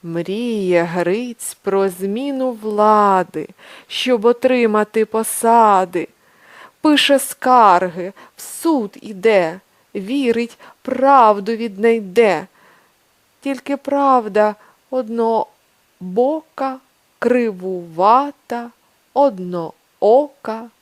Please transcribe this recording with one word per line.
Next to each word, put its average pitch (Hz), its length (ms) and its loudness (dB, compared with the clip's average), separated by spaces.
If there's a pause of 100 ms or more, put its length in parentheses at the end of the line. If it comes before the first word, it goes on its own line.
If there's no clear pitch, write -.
Мріє 180 800 -2
Гриць 185 760 -6
про 196 280 0
зміну 247 640 -6
влади, 208 960 2 (400)
щоб 240 380 -2
отримати 226 800 0
посади. 220 1000 2 (760)
Пише 285 380 2
скарги, 190 920 2 (220)
в - 60 -20
суд 269 600 -4
іде, 190 580 0 (360)
вірить, 233 640 -4 (240)
правду 233 720 2
віднайде. 208 920 0 (920)
Тільки 269 360 -6
правда 226 760 0 (340)
однобока, 233 1900 -4 (420)
кривувата, 226 1500 -2 (440)
одноока. 226 1600 -2 (120)